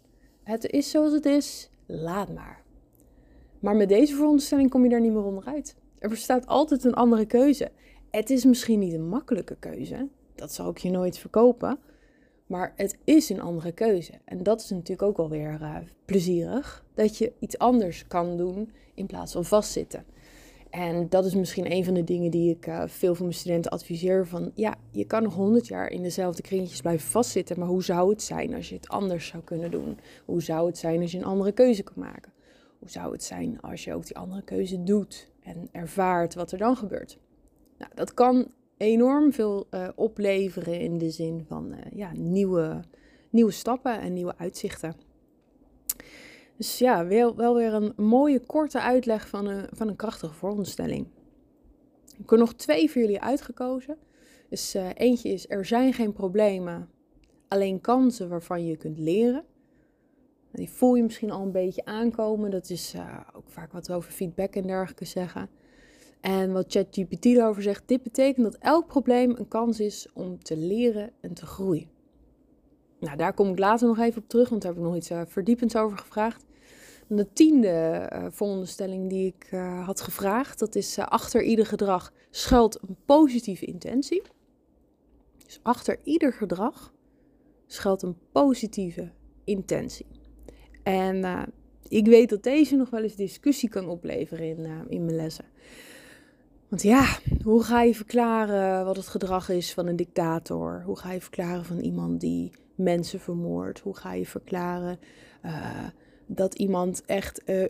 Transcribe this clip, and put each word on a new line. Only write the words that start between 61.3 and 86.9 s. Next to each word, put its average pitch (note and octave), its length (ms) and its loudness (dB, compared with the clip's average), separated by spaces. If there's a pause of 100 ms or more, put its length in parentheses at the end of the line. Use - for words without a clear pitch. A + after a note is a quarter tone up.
al G3 120 -6
een G3 100 -6
beetje F#3 320 -2
aankomen. G#3+ 640 -2
Dat F#3 200 -8
is, - 240 -10
eh, F3 260 -14 (160)
ook - 140 -20
vaak E3 220 -18
wat F3 140 -14
we F3+ 80 -8
over E3+ 180 -8
feedback F#3+ 420 -6
en F#3+ 120 -4
dergelijke F#3+ 380 -6
zeggen. F3+ 440 -8 (720)
En F#3+ 320 -2
wat F#3 160 0
chat G3 220 0
G F#3 180 -4
P - 120 -8
T - 20 -10
daarover A3+ 400 4
zegt, G3+ 260 -4
dit B3+ 140 2
betekent C4 420 2
dat G3+ 160 -2
elk E4 260 4
probleem B3 500 2
een G3+ 120 -10
kans A3+ 320 -2
is G#3 320 -4
om F3+ 300 -10
te D#3+ 140 -6
leren G#3 540 0 (100)
en F3 140 -12
te E3 120 -16
groeien. F#3+ 420 -2 (1120)
Nou, D3 160 -10
daar E3 180 0
kom G3+ 160 4
ik F3+ 80 -2
later G#3+ 280 4
nog A3+ 120 2
even A#3 240 0
op - 60 -20
terug, B3 200 4
want G#3+ 140 -2
daar F3 100 -4
heb F3 80 -8
ik E3+ 60 -2
nog E3+ 100 -2
iets, E3+ 140 -8
eh, E3+ 160 -4
verdiepends A3+ 500 0
over G#3+ 220 0
gevraagd. - 460 -4 (640)
En G#3+ 80 -2
de G3+ 160 0
tiende, D4+ 360 8
eh, E3+ 640 0
veronderstelling F#3+ 800 -6
die F#3+ 180 -2
ik, - 240 -8
eh, F3+ 360 -8
had F#3+ 140 -6
gevraagd, G3+ 580 -4
dat G#3+ 160 -2
is, G3 220 -4
eh, G3+ 100 -2
achter - 360 0
ieder A3 240 4
gedrag G3 460 -2 (180)
schuilt A#3 520 4
een F#3+ 220 -12
positieve B3 600 4
intentie. C4 580 -4 (1200)
Dus - 180 -20
achter - 400 -2
ieder D4 300 2
gedrag G3 640 -4 (720)